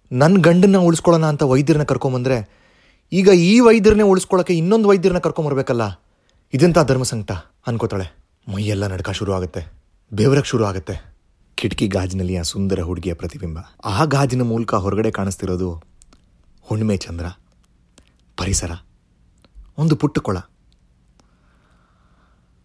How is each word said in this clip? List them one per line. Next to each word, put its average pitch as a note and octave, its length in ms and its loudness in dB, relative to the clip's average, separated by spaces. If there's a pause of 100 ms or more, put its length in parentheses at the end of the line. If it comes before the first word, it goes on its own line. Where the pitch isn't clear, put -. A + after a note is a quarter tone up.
(120)
ನನ್ D3 240 4
ಗಂಡನ್ನ F3+ 400 6
ಉಳಿಸ್ಕೊಳ್ಳೋಣ E3+ 500 4
ಅಂತ D3 160 -2
ವೈದ್ಯರನ್ನ C#3+ 420 2
ಕರ್ಕೊಂಬಂದ್ರೆ B2+ 640 -2 (640)
ಈಗ F#3 160 2
ಈ F#3+ 320 6
ವೈದ್ಯರನ್ನೇ A3 420 6
ಉಳಿಸ್ಕೊಳ್ಳೋಕೆ F#3 520 2
ಇನ್ನೊಂದು G3+ 340 2
ವೈದ್ಯರನ್ನ F#3+ 300 2
ಕರ್ಕೊಂಬರ್ಬೇಕಲ್ಲ, C3+ 840 -4 (500)
ಇದೆಂಥ D3 260 4
ಧರ್ಮ C3 240 2
ಸಂಕಟ A2+ 280 -8 (360)
ಅನ್ಕೋತಾಳೆ. G#2+ 500 -6 (380)
ಮೈಯೆಲ್ಲ G2+ 320 -4
ನಡ್ಕ F#2 240 -8
ಶುರು G2+ 220 -6
ಆಗುತ್ತೆ, F2+ 400 -8 (400)
ಬೆವರಕ್ C3 340 2
ಶುರು A2+ 180 -2
ಆಗುತ್ತೆ. F#2+ 500 -8 (400)
ಕಿಟಕಿ G#2+ 340 -4
ಗಾಜಿನಲ್ಲಿ F#2+ 480 -4
ಆ F2 60 -4
ಸುಂದರ F#2+ 380 -4
ಹುಡುಗಿಯ E2+ 340 -6
ಪ್ರತಿಬಿಂಬ. D#2+ 440 -10 (260)
ಆ G#2+ 200 -2
ಗಾಜಿನ C#3 380 0
ಮೂಲಕ A#2 320 -2
ಹೊರಗಡೆ G2+ 360 -2
ಕಾಣಿಸ್ತಿರೋದು F#2 720 -6 (800)
ಹುಣ್ಣಿಮೆ G#2+ 340 -2
ಚಂದ್ರ, E2+ 300 -10 (1080)
ಪರಿಸರ, F#2 340 -4 (1080)
ಒಂದು D3+ 180 2
ಪುಟ್ಟ - 220 -2
ಕೊಳ. F#2+ 200 -4 (2250)